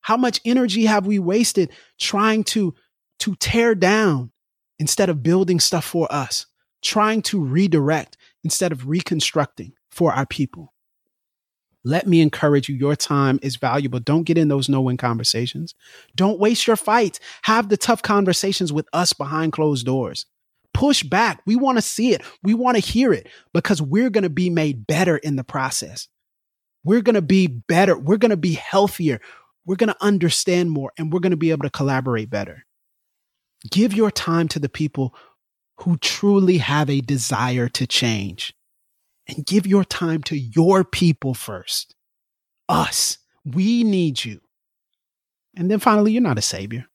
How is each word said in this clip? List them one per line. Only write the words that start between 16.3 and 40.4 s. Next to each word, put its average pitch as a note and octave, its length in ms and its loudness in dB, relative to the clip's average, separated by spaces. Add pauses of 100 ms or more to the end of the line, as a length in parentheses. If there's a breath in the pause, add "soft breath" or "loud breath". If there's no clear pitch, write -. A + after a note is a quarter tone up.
waste A3 260 2
your A3+ 80 4
fights. G#3+ 460 0 (220 loud breath)
Have A3 260 2
the G3+ 80 2
tough - 260 0
conversations F#3+ 680 0
with D3 200 -4
us F3 200 0
behind D#3 400 -4
closed D3 340 0
doors. C3 400 -4 (480)
Push C#4 300 2
back. F#3 420 0
We G#3 80 2
wanna B3+ 280 2
see A#3 300 0
it. - 100 -2 (200 loud breath)
We G#3 120 2
wanna A#3+ 260 2
hear A#3 320 2
it A2 160 -2 (260 loud breath)
because E3+ 260 0
we're G3 300 0
gonna G3 180 0
be F3+ 220 -2
made D3 380 -2
better E3 280 2
in C#3+ 200 -4
the C3 80 -4
process. C3 640 -8 (760)
We're G#3 200 2
gonna G#3 200 2
be F#3 240 4
better. E3 500 2
We're E3 200 0
gonna G#3+ 200 2
be E3 180 -2
healthier. F#3 680 -2 (440 loud breath)
We're F#3 120 -4
gonna G#3 240 0
understand F3 720 0
more, C#3 260 -6
and D#3+ 140 -6
we're F3+ 80 0
gonna F3+ 160 0
be D#3+ 160 0
able C#3+ 120 -4
to C#3 60 -4
collaborate B2+ 600 -2
better. G2 360 -8 (1040)
Give G3+ 220 2
your G#3+ 180 0
time E3 380 -2
to - 100 -6
the C#3+ 100 -4
people C#3 460 -4 (680 soft breath)
who E3+ 160 0
truly G3 600 2
have C#3+ 320 0
a C#3 100 0
desire A#2+ 680 -2
to - 180 -4
change, G2 680 -4 (760)
and - 160 -10
give G3 220 0
your G3 160 4
time E3 400 -2
to D#3 160 -6
your E3 460 4